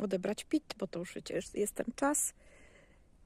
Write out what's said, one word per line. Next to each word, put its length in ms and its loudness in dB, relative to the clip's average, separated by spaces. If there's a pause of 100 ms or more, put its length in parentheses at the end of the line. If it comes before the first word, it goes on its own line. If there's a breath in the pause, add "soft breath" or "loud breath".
odebrać 400 0
pit, 340 0
bo 100 -2
to 120 -6
już, 140 -6
wiecie, 220 -6
jest, 200 -4
jest 180 0
ten 220 -2
czas. 380 2 (920 soft breath)